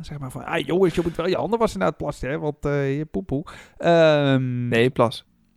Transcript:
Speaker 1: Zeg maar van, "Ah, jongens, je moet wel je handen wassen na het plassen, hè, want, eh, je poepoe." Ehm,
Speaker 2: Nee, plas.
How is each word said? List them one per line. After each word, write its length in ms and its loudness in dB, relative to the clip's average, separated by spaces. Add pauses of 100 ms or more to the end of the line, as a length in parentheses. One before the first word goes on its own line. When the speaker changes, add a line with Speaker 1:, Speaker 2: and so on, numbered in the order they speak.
Speaker 1:
Zeg 180 -12
maar 120 -12
van, 140 -12
"Ah, 220 -4
jongens, 280 2
je 80 0
moet 140 -4
wel 120 -2
je 80 0
handen 220 -2
wassen 220 -2
na 60 0
het 100 -2
plassen, 340 -8
hè, 80 -4
want, 260 -6
eh, 340 -2
je 60 -6
poepoe." 400 -6 (340)
Ehm, 880 4
Speaker 2:
Nee, 220 4
plas. 360 0 (300)